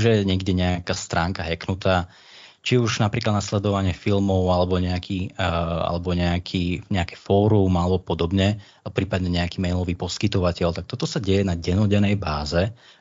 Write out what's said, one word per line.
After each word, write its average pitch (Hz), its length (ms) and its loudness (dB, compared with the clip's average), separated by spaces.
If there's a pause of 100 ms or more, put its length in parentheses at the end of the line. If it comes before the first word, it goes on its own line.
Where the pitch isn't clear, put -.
že 113 160 4
je 98 80 0
niekde 92 240 0
nejaká 90 400 0
stránka 85 560 -4
hacknutá, 92 640 -2 (540)
či 123 160 4
už 117 160 0
napríklad 107 400 0
na 98 80 -2
sledovanie 98 480 0
filmov, 98 560 2
alebo 90 320 2
nejaký, 90 560 -4
e, 95 80 -2 (400)
alebo 87 320 -2
nejaký, 87 720 -2
nejaké 90 240 -2
fórum, 101 640 4
alebo 90 240 2
podobne, 95 560 0 (240)
a - 80 -10
prípadne 95 400 -2
nejaký 87 320 -2
mailový 90 320 -2
poskytovateľ. 90 800 -2
Tak 87 160 -10
toto 131 160 -6
sa 160 160 -4
deje 98 240 2
na 92 80 0
dennodennej 101 640 2
báze. 85 560 -2 (280)